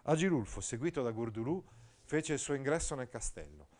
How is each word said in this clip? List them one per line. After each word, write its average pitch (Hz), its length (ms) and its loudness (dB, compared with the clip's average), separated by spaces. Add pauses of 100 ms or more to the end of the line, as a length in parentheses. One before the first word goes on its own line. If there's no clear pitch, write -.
Agilulfo, 156 580 2
seguito 127 420 -2
da 117 80 2
Gurdulù, 113 520 -2 (400)
fece 156 300 0
il 135 60 0
suo - 140 -2
ingresso 143 420 2
nel 127 140 -4
castello. 76 580 -8 (120)